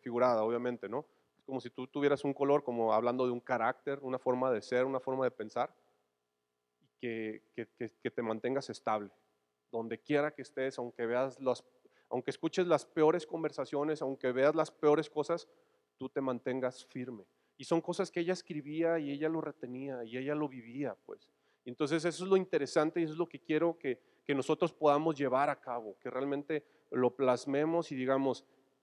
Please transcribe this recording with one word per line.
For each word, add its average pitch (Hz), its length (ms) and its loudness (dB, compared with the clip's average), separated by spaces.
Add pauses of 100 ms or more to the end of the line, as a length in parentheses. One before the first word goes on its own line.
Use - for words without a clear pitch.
figurada, 120 420 2
obviamente, 117 460 -2
¿no? 131 160 -6 (320)
Es - 80 -20
como 135 160 -6
si 123 80 -12
tú 127 180 -10
tuvieras 143 360 0
un 139 100 0
color, 143 300 2
como 117 300 2
hablando 123 320 2
de 123 60 0
un 120 80 -4
carácter, 131 640 -2
una 131 160 -4
forma 127 340 2
de 107 100 0
ser, 123 240 2
una 135 140 -2
forma 131 240 -2
de 127 80 2
pensar, 110 420 -6 (1080)
y - 80 -20 (120)
que, 110 440 -6 (120)
que, 117 120 -8 (100)
que, 113 140 -6 (100)
que 120 100 -4
te - 120 -4
mantengas 123 480 -2
estable. 104 400 -4 (600)
Donde 113 280 -6
quiera 147 340 0
que - 80 -14
estés, 131 380 -6
aunque 120 260 -6
veas 127 340 -2
las, 127 240 0 (460)
aunque 127 220 -2
escuches 165 340 0
las 160 200 2
peores 165 420 4
conversaciones, 151 760 -4
aunque 135 300 -2
veas 139 240 4
las 156 160 0
peores 151 380 4
cosas, 156 380 -4 (500)
tú 131 120 -8
te 139 120 -4
mantengas 127 640 -2
firme. 120 400 -10 (320)
Y 139 80 -14
son 165 160 2
cosas 175 300 -2
que - 80 -4
ella 175 140 0
escribía 165 640 -2
y 143 120 -4
ella 151 180 -2
lo 160 120 -2
retenía 131 640 -8
y 113 140 -8
ella 139 180 -2
lo 151 140 -2
vivía, 123 460 -8 (100)
pues. - 240 -16 (340)
Entonces 147 420 0
eso 165 180 -2
es 190 60 -4
lo 196 80 8
interesante 160 640 2
y 170 40 2
eso 156 100 -4
es 160 60 -10
lo 170 100 0
que 139 100 -16
quiero 160 380 0
que, 127 220 -4 (260)
que 143 100 0
nosotros 156 380 2
podamos 151 440 4
llevar 135 320 2
a - 100 -2
cabo, 117 400 -8
que 123 100 -8
realmente 143 560 -4 (260)
lo 123 240 4
plasmemos 143 760 2
y 143 40 -6
digamos, 131 500 2 (380)